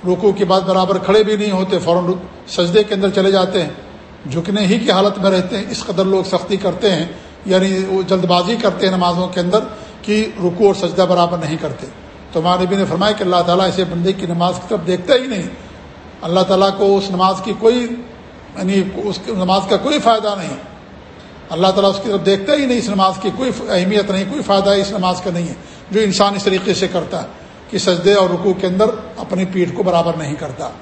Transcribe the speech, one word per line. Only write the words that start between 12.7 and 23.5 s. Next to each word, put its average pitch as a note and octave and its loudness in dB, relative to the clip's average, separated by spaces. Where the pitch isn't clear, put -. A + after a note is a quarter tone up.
نے G3 2
فرمایا F#3+ 0
کہ G#3 -4
اللہ F3+ 2
تعالیٰ F3 2
ایسے F#3 0
بندے F3 -2
کی G3 -6
نماز F3 0
کی - -10
طرف F3 -4
دیکھتا F3+ 0
ہی B3+ 0
نہیں۔ G#3 -6
اللہ E3+ 0
تعالیٰ F#3+ 2
کو G3 4
اس G3 -4
نماز F#3 2
کی A3 -4
کوئی، A#3 4
یعنی F#3+ 2
اس F#3+ -4
کی A#3 -6
نماز F#3+ 2
کا D4+ 2
کوئی D4 0
فائدہ G#3+ 2
نہیں، D3+ -8
اللہ E3 0
تعالیٰ G3 4
اس F#3+ -4
کی A3 -4
طرف F#3 0
دیکھتا G3 2
ہی C#4+ 2
نہیں، A#3+ 0
اس F#3+ -4
نماز F#3+ 2
کی G3+ -2
کوئی B3+ -2